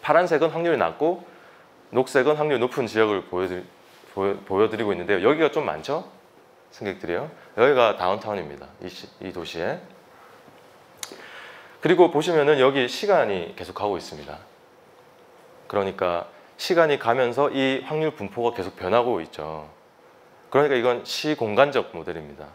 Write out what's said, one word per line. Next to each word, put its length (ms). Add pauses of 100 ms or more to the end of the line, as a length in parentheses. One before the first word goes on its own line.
파란색은 480
확률이 260
낮고 500 (640)
녹색은 460
확률이 240
높은 260
지역을 380
보여드리-, 400 (500)
보여-, 300
보여드리고 480
있는데요. 360
여기가 220
좀 160
많죠? 420 (600)
승객들이요. 600 (280)
여기가 380
다운타운입니다. 720 (160)
이 60
시-, 200 (120)
이 120
도시에. 480 (2000)
그리고 300
보시면은 500
여기 280
시간이 680
계속 180
가고 220
있습니다. 420 (1300)
그러니까 640 (280)
시간이 420
가면서 520
이 340
확률 280
분포가 440
계속 200
변하고 460
있죠. 460 (840)
그러니까 240
이건 300
시공간적 880
모델입니다. 640